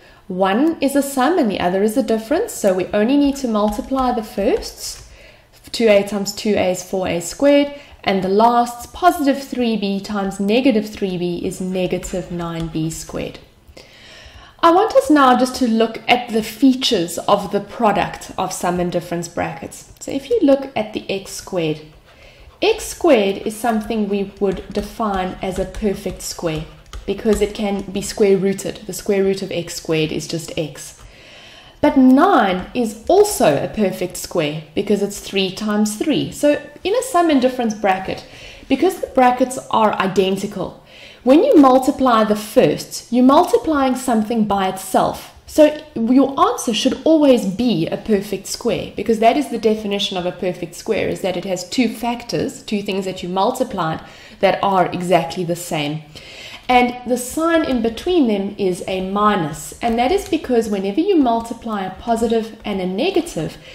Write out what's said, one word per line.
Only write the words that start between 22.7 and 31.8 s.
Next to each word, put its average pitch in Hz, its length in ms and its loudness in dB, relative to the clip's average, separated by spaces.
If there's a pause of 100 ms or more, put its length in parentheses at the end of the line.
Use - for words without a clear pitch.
squared 208 520 2
is 214 180 -6
something 220 520 -2
we 196 320 -2
would 190 320 -2
define 202 680 -4
as 190 160 -6
a 190 80 -2
perfect 196 560 -6
square 160 440 -6 (420)
because 202 340 0
it 202 140 -2
can 202 260 -2
be 196 220 -8
square 196 340 2
rooted. 196 480 -2
The 185 80 -10
square 196 300 0
root 190 180 0
of 185 100 -8
x 170 240 -6
squared 156 360 -2
is - 160 -6
just 160 300 -8
x. - 400 -8 (840)